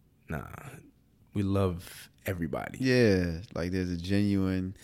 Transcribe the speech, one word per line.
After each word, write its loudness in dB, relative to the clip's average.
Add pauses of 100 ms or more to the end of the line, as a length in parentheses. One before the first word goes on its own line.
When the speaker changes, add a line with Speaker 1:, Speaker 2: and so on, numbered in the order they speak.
(280)
Speaker 1:
nah, -8 (880)
we 0
love -2 (160)
everybody. -4
Speaker 2:
Yeah, 4 (160)
like, -2
there's -2
a -2
genuine, 0